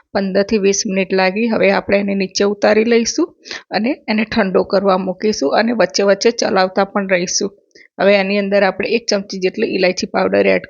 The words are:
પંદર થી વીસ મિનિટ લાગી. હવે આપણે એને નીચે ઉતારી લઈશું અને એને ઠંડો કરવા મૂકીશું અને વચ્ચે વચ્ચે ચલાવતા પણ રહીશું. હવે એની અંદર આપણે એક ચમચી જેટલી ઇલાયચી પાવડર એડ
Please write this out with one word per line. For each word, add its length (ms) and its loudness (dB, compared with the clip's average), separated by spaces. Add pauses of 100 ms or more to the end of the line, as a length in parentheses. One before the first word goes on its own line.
(140)
પંદર 300 0
થી 140 0
વીસ 300 0
મિનિટ 260 -2
લાગી. 340 0
હવે 240 2
આપણે 280 0
એને 160 -2
નીચે 280 -2
ઉતારી 400 2
લઈશું 520 0 (360)
અને 200 -2 (180)
એને 140 0
ઠંડો 400 0
કરવા 340 0
મૂકીશું 640 -2
અને 140 0
વચ્ચે 300 0
વચ્ચે 280 2
ચલાવતા 520 0
પણ 240 -4
રહીશું. 440 -2 (500)
હવે 140 4
એની 220 0
અંદર 260 2
આપણે 240 -2
એક 220 -2
ચમચી 300 -4
જેટલી 360 -2
ઇલાયચી 320 0
પાવડર 400 0
એડ 220 2